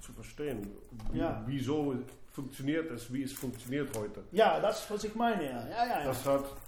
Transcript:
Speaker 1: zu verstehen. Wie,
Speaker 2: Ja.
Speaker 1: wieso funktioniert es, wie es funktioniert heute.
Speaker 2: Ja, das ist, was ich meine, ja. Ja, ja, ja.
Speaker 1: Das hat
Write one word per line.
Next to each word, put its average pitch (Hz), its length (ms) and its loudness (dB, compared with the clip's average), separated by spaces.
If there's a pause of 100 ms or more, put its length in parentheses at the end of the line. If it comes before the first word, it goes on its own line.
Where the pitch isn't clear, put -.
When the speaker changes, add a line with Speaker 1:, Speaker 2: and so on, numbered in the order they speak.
Speaker 1:
zu - 120 -12
verstehen. 113 520 -6 (460)
Wie, 127 80 2
Speaker 2:
Ja. 135 260 0
Speaker 1:
wieso 139 480 0 (380)
funktioniert 147 580 -2
es, 113 240 -8
wie 135 100 0
es 131 100 -4
funktioniert 127 600 -2
heute. 104 360 -4
Speaker 2:
Ja, 175 280 8
das 208 240 2
ist, - 80 -8
was 208 120 -2
ich 214 100 -4
meine, 226 320 2
ja. 123 240 -4
Ja, 226 160 2
ja, 220 140 2
ja. 147 60 0
Speaker 1:
Das 131 200 0
hat 139 200 4 (220)